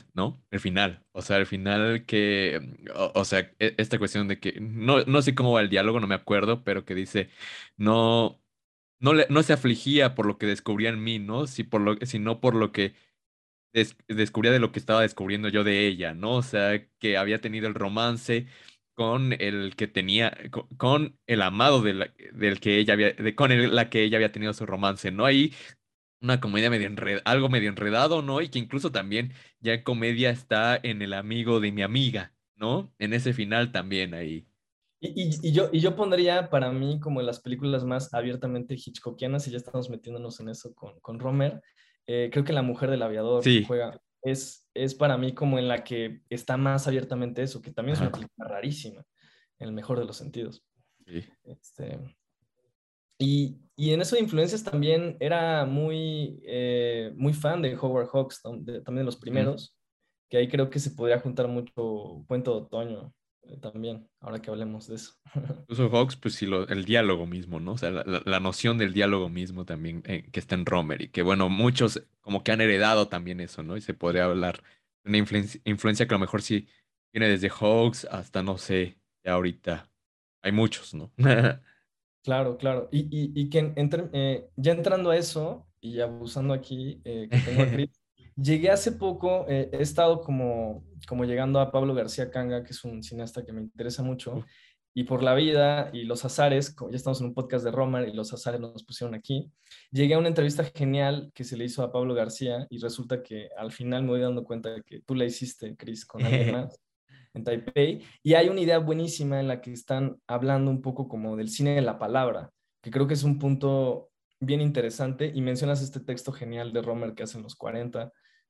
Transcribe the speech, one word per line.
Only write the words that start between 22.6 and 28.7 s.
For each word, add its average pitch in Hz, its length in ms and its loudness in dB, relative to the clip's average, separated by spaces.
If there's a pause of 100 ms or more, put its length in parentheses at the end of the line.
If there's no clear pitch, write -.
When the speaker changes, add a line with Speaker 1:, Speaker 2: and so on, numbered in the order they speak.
Speaker 1:
ella 107 160 4
había, 104 180 4
de, 107 220 -2
con 139 160 4
el, 120 240 6
la 117 160 2
que 113 100 2
ella 110 160 2
había 107 140 2
tenido 104 220 -4
su 110 120 -8
romance, 98 460 -2
¿no? 104 140 0
Ahí 139 280 6 (680)
una 127 220 2
comedia 110 300 2
medio 104 180 0
enred-, 101 360 -4
algo 135 220 4
medio 117 220 2
enredado, 123 540 2
¿no? 139 180 -2
Y 165 80 -4
que 131 80 -6
incluso 139 340 -4